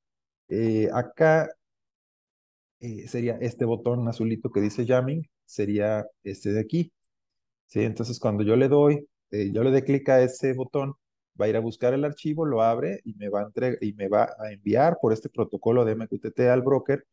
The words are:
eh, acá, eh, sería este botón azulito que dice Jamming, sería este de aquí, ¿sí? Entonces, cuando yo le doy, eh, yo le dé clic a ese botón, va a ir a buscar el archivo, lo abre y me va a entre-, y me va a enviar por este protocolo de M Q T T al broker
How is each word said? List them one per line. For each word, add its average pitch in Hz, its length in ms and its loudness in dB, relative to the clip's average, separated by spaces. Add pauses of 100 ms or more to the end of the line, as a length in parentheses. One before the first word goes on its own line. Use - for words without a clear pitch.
(480)
eh, 110 420 0
acá, 156 600 2 (1300)
eh, 117 260 -12
sería 120 360 -2
este 120 240 -2
botón 120 420 0
azulito 113 420 -2
que 101 120 2
dice 107 240 -2
Jamming, 131 420 0 (160)
sería 104 640 -2 (180)
este 101 280 -4
de 107 80 0
aquí, 165 340 -2 (720)
¿sí? 104 160 -2
Entonces, 113 360 -4
cuando 107 240 0
yo 107 140 2
le 131 120 4
doy, 147 380 4 (260)
eh, 101 200 -2
yo 110 100 -2
le 131 80 2
dé 135 140 2
clic 139 240 0
a 131 140 6
ese 127 320 -2
botón, 139 400 -4 (440)
va 107 60 -2
a 107 60 2
ir 110 80 0
a - 20 0
buscar 117 320 -2
el 143 140 0
archivo, 151 400 -4
lo 117 160 2
abre 131 420 0
y 113 120 -10
me 104 120 -10
va 101 140 -2
a - 20 -8
entre-, 123 380 -4
y 107 100 -4
me 101 160 -6
va 107 300 2
a 107 140 -12
enviar 110 460 2
por 113 140 2
este 110 160 -6
protocolo 117 560 0
de 110 80 0
M 110 160 -8
Q 107 120 -8
T 110 100 -8
T 123 180 2
al 123 140 4
broker 135 500 0